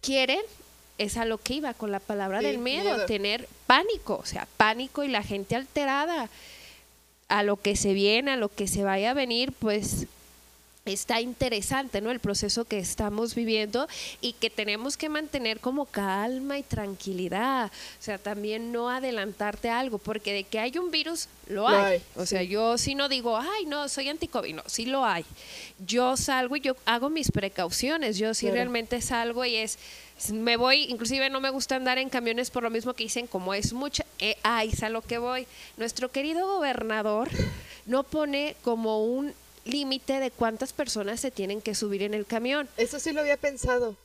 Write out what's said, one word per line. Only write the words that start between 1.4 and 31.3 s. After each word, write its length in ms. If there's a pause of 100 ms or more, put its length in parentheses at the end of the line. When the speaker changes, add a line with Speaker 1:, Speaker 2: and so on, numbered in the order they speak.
Speaker 1:
iba 180
con 180
la 80
palabra 400
Speaker 2:
Sí, 80
Speaker 1:
del 100
miedo, 260 (120)
Speaker 2:
miedo. 100
Speaker 1:
tener 420 (200)
pánico, 540
o 40
sea, 220 (100)
pánico 460
y 40
la 160
gente 320
alterada 760 (1000)
a 140
lo 180
que 140
se 180
viene, 380
a 60
lo 120
que 180
se 160
vaya 280
a 20
venir, 400
pues 520 (800)
está 360
interesante, 800
¿no? 100
El 80
proceso 460
que 120
estamos 580
viviendo 520 (320)
y 140
que 160
tenemos 480
que 100
mantener 540
como 240
calma 720
y 40
tranquilidad, 1040
o 360
sea, 140
también 560
no 160
adelantarte 800
a 100
algo, 180
porque 360
de 100
que 160
hay 180
un 140
virus, 380 (180)
lo 140
Speaker 2:
Lo 80
Speaker 1:
hay. 260
Speaker 2:
hay, 80 (140)
Speaker 1:
O 80
sea, 160
Speaker 2:
sí. 80
Speaker 1:
yo 280
sí 180
no 120
digo, 300
"Ay, 280
no, 220
soy 220
anti-COVID", 460
no, 100
sí 200
lo 200
hay. 180 (640)
Yo 300
salgo 400
y 20
yo 160 (100)
hago 240
mis 220
precauciones, 840
yo 160
sí 140
Speaker 2:
Claro. 80
Speaker 1:
realmente 460
salgo 440
y 100
es, 240 (540)
me 240
voy, 320
inclusive 400
no 100